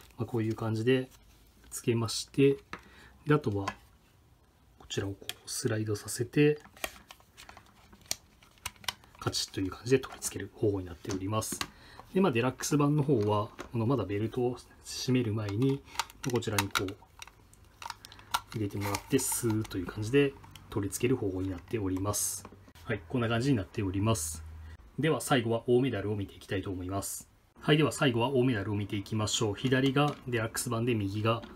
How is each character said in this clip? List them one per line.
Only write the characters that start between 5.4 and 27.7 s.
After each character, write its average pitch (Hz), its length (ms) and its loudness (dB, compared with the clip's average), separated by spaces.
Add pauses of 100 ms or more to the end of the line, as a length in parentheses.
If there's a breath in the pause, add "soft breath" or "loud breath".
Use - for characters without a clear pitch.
ス - 220 -4
ラ 110 100 0
イ 110 60 -2
ド 107 120 -2
さ - 120 -8
せ - 160 -2
て、 147 360 4 (2500 loud breath)
カ - 120 -4
チ - 180 -4
ッ - 60 -16
と 101 60 -4
い 95 80 -2
う - 20 -8
感 - 140 -12
じ 123 80 0
で 131 60 8
取 - 160 -12
り - 60 -16
付 - 180 -6
け - 40 -6
る 98 120 -10
方 107 160 0
法 98 100 0
に 87 60 -8
な 85 60 -12
っ 82 40 -16
て - 160 -10
お 95 60 -2
り 95 100 -4
ま 107 140 0
す。 - 160 -6 (540 loud breath)
で、 190 80 4
ま 190 80 6
あ、 135 40 2
デ 117 100 2
ラ 127 80 2
ッ - 20 0
ク - 120 -8
ス 151 120 2
版 147 180 4
の 147 80 4
方 120 180 4
は、 104 280 2 (240)
こ 120 60 -2
の 110 80 2
ま 135 100 4
だ 104 80 0
ベ 101 140 -2
ル 110 100 0
ト 123 140 -2
を 123 140 0 (280)
締 - 280 -2
め 127 120 4
る 107 80 0
前 107 180 -4
に、 135 320 2 (500 loud breath)
こ 117 80 2
ち 107 100 -4
ら 101 60 -2
に 98 120 0
こ - 160 -2
う、 92 120 -6 (1600 loud breath)
入 110 60 -2
れ 101 80 -2
て 104 100 -8
も 101 60 -2
ら 101 80 -2
っ - 100 -4
て、 - 160 2
ス - 300 0
ー 110 140 2
ッ - 60 -6
と 98 100 -6
い 90 40 -2
う 87 40 -6
感 107 180 -6
じ 113 80 -6
で 139 200 6 (380)
取 101 180 -2
り - 40 -14
付 - 140 0
け - 20 6
る - 80 4
方 101 140 -2
法 92 120 -2
に 95 80 -2
な 90 60 -6
っ 87 40 -12
て - 180 -4
お 98 100 0
り 92 100 0
ま 98 160 0
す。 - 320 -4 (380)
は 117 100 -2
い、 110 140 -4
こ 131 100 0
ん - 20 4
な 110 80 2
感 117 120 2
じ 139 100 2
に 127 60 6
な 98 80 0
っ - 20 -16
て - 160 -4
お 95 80 0
り 98 100 0
ま 107 140 4
す。 - 300 -6 (540 loud breath)
で 151 120 2
は、 123 100 2
最 127 220 2
後 113 80 0
は 113 160 0
大 123 140 6
メ 135 100 2
ダ 101 100 -2
ル 101 120 -2
を 104 40 -2
見 98 100 -4
て - 80 -14
い - 40 -20
き - 80 -20
た 104 100 -4
い 95 60 -2
と 98 80 -6
思 92 140 -6
い 90 40 -6
ま 98 140 -2
す。 - 260 -10 (300)
は - 140 2